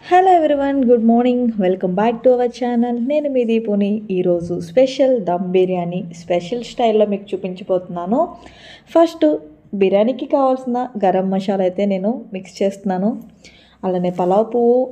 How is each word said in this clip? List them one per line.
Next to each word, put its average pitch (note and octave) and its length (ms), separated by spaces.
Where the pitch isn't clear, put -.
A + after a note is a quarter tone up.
Hello F#4 300
everyone, C#4 380
good A#3+ 200
morning. B3 300
Welcome F#3 380
back A3+ 240
to C4 100
our B3 120
channel. A#3+ 380
నేను D4 240
మీ B3 140
దీపుని. G#3 400
ఈరోజు F3 380
స్పెషల్ C4 460
దమ్ F3+ 260
బిర్యానీ F3+ 460
స్పెషల్ F3+ 480
స్టైల్‌లో G#3+ 440
మీకు G3+ 180
చూపించబోతున్నాను. F#3 880
ఫస్ట్ E4 340
బిర్యానీకి G#3 540
కావాల్సిన C4 420
గరం F#3 280
మసాలా F#3+ 360
అయితే F#3 140
నేను F#3+ 180
మిక్స్ F#3+ 240
చేస్తున్నాను. G3 500
అలానే F3+ 340
పలావ్ F#3+ 340
పువ్వు A#3+ 240